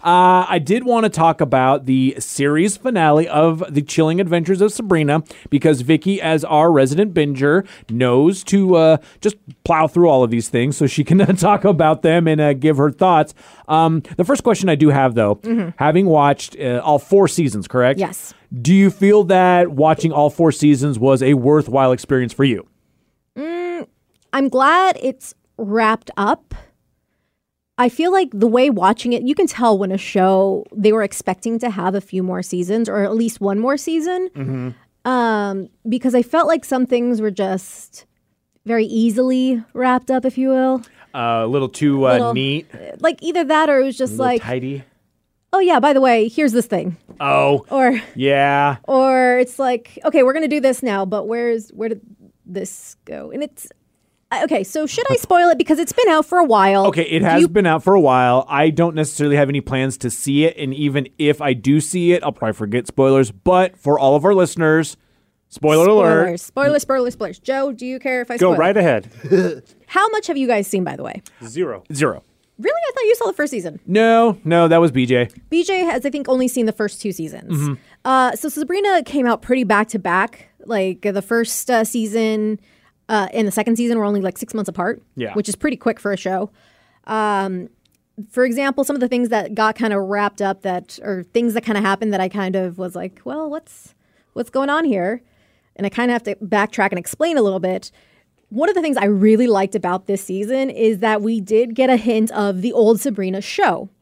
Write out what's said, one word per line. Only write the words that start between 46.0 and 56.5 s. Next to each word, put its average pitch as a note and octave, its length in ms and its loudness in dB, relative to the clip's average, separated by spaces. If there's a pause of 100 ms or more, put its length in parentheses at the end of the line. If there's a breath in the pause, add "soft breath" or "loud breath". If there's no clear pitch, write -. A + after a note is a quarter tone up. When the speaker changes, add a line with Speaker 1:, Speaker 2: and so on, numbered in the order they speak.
Speaker 2:
way, A#3 260 2
here's C#4+ 240 0
this A3+ 160 0
thing." E3+ 300 -4 (240)
Speaker 1:
Oh. C#3 500 2
Speaker 2:
Or, B3+ 280 2 (140)
Speaker 1:
Yeah. C#3 600 2 (120)
Speaker 2:
or C4 520 2
it's B3+ 180 -2
like, B3 480 -4
"Okay, D4+ 160 2
we're C4 120 4
gonna D#4 160 -2
do D4 100 0
this C4 240 0
now, G3 220 -2
but G3+ 220 -6
where's, A#3 420 -4
where A3 200 -8
did G#3 120 -8 (440)
this - 500 -14 (100)
go?" - 260 -16
And C4+ 100 -10
it's, - 260 -14 (640)
I, - 120 -2
okay, G#3 200 -2
so D#4 220 -6
should A#4+ 260 -6
I B4+ 40 2
spoil F4 340 2
it? D4+ 80 2
Because D#4 220 0
it's - 140 -4
been A#4+ 160 2
out D#4 180 2
for F4+ 100 -2
a F4 80 4
while. G3 420 4